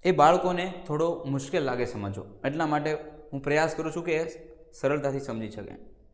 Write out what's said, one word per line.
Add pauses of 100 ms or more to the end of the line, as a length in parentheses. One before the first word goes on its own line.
એ
બાળકોને
થોડો
મુશ્કેલ
લાગે
સમજવો, (180)
એટલા
માટે (340)
હું
પ્રયાસ
કરું
છું
કે
એ (240)
સરળતાથી
સમજી
શકે. (400)